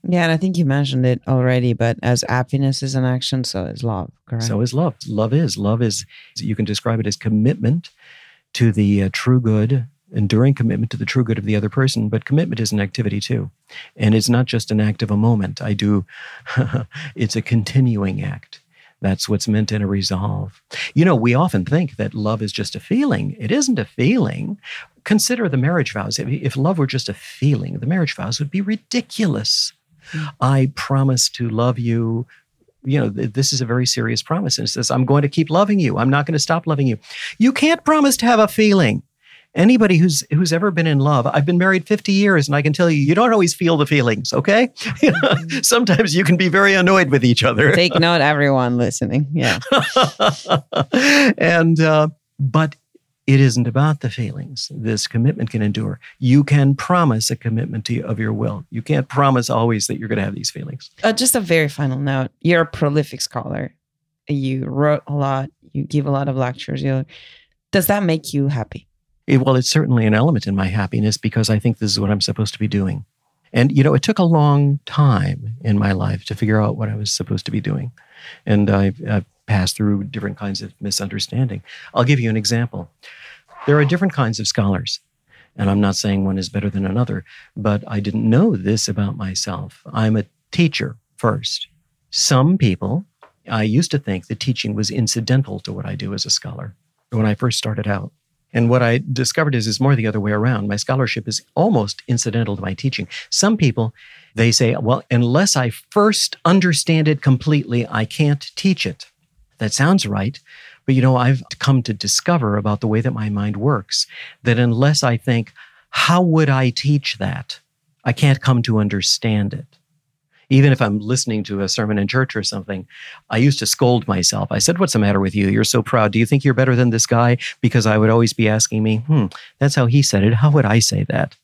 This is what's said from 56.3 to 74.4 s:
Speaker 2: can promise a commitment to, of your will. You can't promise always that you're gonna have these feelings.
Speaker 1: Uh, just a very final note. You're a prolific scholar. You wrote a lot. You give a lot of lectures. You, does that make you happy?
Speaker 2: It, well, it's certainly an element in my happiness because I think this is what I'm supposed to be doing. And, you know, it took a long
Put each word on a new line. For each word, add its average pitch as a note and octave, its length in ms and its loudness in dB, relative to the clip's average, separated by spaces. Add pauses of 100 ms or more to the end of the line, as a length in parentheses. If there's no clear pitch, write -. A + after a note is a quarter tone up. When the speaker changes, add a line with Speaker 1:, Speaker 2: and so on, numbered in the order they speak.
Speaker 2:
can C#3+ 320 4
promise D3 540 0
a G#2+ 60 -2
commitment A2 500 -6
to, A#2+ 160 -4
of G#2+ 180 -6
your A2 140 -4
will. G#2+ 360 -6
You A#2 120 -8
can't C#3 260 -2
promise C3 420 0
always A#2 380 0
that - 120 -6
you're A2+ 100 -10
gonna G#2 140 -2
have G2 120 -6
these - 140 -8
feelings. - 400 -14 (140)
Speaker 1:
Uh, A3 100 2
just B3 220 0
a A#3+ 40 0
very E3 280 2
final C3+ 320 -4
note. C3+ 320 -4 (100)
You're E3 200 2
a D#3+ 40 0
prolific D3 560 -4
scholar. - 540 -8 (520)
You C3+ 380 -2
wrote D3 420 0
a C#3+ 60 -6
lot. C#3 360 -2 (240)
You C#3 100 -4
give D3 220 -2
a C#3+ 60 -2
lot C#3 180 -2
of C3 60 -4
lectures. B2+ 460 -6
You, C3+ 240 -2 (640)
does F#3 160 2
that G3+ 160 2
make D#3+ 300 -2
you C#3 140 0
happy? C3 400 -6 (400)
Speaker 2:
It, C#3 100 4
well, B2+ 180 2
it's B2+ 140 0
certainly B2 360 2
an G#2+ 80 4
element A2+ 340 2
in G2 80 -2
my G2 120 0
happiness G#2 480 -2
because G#2+ 340 -2
I G#2+ 100 2
think A#2 180 0
this G#2 140 -2
is G#2 80 -2
what G2+ 100 -2
I'm G#2 120 0
supposed G#2 320 -4
to - 60 -18
be G#2+ 80 -2
doing. G2 380 -2 (480)
And, C3 220 4
you C#3 80 6
know, D3 100 4
it C3+ 80 2
took G#3+ 180 0
a F#3 40 4
long C#3+ 640 4